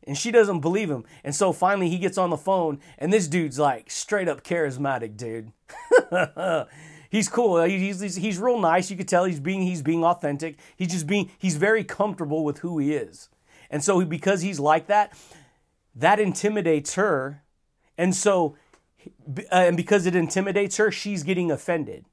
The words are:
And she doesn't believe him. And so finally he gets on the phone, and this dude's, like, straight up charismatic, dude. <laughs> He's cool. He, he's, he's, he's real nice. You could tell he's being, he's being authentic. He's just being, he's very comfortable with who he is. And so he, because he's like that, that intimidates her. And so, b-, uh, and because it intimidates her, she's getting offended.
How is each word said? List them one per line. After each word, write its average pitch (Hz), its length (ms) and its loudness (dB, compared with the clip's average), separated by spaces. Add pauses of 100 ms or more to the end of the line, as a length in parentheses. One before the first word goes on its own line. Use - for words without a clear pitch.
And 139 120 -6
she 226 140 -4
doesn't 208 300 6
believe 175 300 -2
him. 127 140 -6 (180)
And 139 120 -8
so 185 180 2
finally 185 380 0
he 180 80 -4
gets 180 180 -4
on 185 140 0
the 165 60 -2
phone, 165 440 -2 (180)
and 170 140 -2
this 202 160 2
dude's, 147 300 -2
like, 139 320 0
straight 190 380 -2
up 139 140 -4
charismatic, 131 760 -4
dude. 110 360 -10 (220)
<laughs> 170 920 0 (440)
He's 208 180 0
cool. 202 360 2
He, 190 140 2
he's, 190 220 -2
he's, 190 160 -6
he's 190 220 -2
real 196 200 0
nice. 180 320 2
You 196 60 -10
could 170 120 -8
tell 180 160 4
he's 180 160 -2
being, 185 220 -2
he's 180 200 -2
being 165 220 0
authentic. 160 540 -2 (180)
He's 185 120 -4
just 170 180 -2
being, 196 320 0
he's 180 180 -2
very 202 280 2
comfortable 165 600 -4
with 147 140 -2
who 170 200 -6
he 143 140 0
is. 123 360 -6 (420)
And 147 120 -4
so 185 160 2
he, 185 60 4
because 175 380 0
he's 185 180 -4
like 156 280 2
that, 208 280 2 (800)
that 170 260 4
intimidates 185 760 0
her. 147 480 -2 (540)
And 180 180 2
so, 185 420 2 (760)
b-, - 180 -10
uh, 185 60 2
and 175 200 4
because 185 300 2
it 180 80 0
intimidates 190 640 0
her, 214 140 2
she's 196 320 -6
getting 175 280 0
offended. 143 640 -4